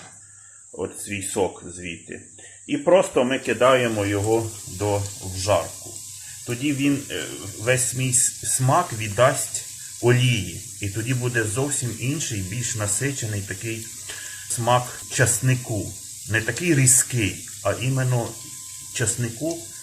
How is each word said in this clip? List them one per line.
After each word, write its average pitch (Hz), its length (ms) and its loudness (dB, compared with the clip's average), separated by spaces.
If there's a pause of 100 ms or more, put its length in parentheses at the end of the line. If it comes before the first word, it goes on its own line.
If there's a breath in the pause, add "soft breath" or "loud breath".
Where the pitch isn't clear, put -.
(720 loud breath)
от - 280 -6
свій 98 220 -6
сок 92 440 -2
звідти. 87 560 -12 (440 loud breath)
І - 120 0
просто 175 460 4
ми 131 140 0
кидаємо 120 680 4
його 104 440 2 (280)
до 101 240 2 (320)
вжарку. 92 560 0 (560 loud breath)
Тоді 123 260 0
він, 139 380 2
е, 80 140 -4 (360)
весь 123 280 2
свій 127 220 0
с-, - 360 2
смак 147 460 4
віддасть 117 720 2 (380 loud breath)
олії. 117 640 4 (160)
І 101 80 -4
тоді 110 260 -2
буде 120 300 0
зовсім 127 460 -2 (100)
інший, 127 400 -2
більш 110 360 -4
насичений 107 640 -2
такий 110 440 -8 (600 loud breath)
смак 123 540 2 (100)
часнику. 123 800 2 (380)
Не 110 100 2
такий 139 340 2
різкий, 123 760 4 (140)
а 101 100 2
іменно 127 560 0 (640)
часнику. 123 640 -2 (240 loud breath)